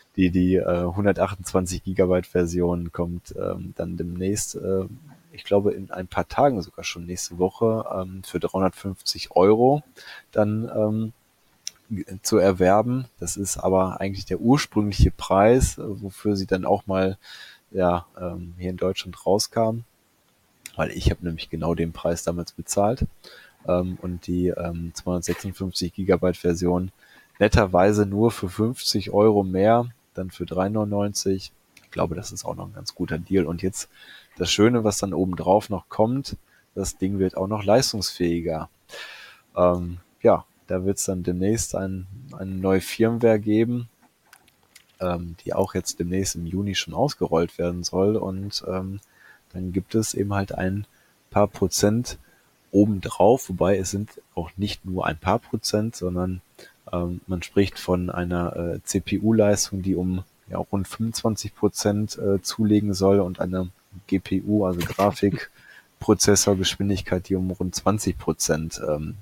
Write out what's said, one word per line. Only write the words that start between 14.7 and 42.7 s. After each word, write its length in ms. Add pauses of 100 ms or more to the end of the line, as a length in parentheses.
Preis, 680
äh, 260
wofür 320
sie 120
dann 180
auch 220
mal, 320 (520)
ja, 360 (120)
ähm, 380
hier 140
in 80
Deutschland 480
rauskam. 540 (960)
Weil 140
ich 200
habe 140
nämlich 260
genau 240
den 180
Preis 300
damals 300
bezahlt, 540 (600)
ähm, 360
und 240
die, 220
ähm, 460
zweihundertsechsundfünfzig 1000
Gigabyte 420
Version 540 (480)
netterweise 680
nur 240
für 180
fünfzig 640
Euro 320
mehr, 460 (260)
dann 160
für 160
drei 220
neunundneunzig. 840 (300)
Ich 80
glaube, 240
das 180
ist 120
auch 120
noch 100
ein 80
ganz 200
guter 240
Deal. 280
Und 160
jetzt 260 (480)
das 160
Schöne, 320
was 140
dann 160
obendrauf 560
noch 180
kommt, 480 (380)
das 240
Ding 220
wird 160
auch 100
noch 180
leistungsfähiger. 1040 (880)
Ähm, 420 (240)
ja, 220 (220)
da 180
wird's 200
dann 180
demnächst 540
ein, 320 (280)
eine 140
neue 300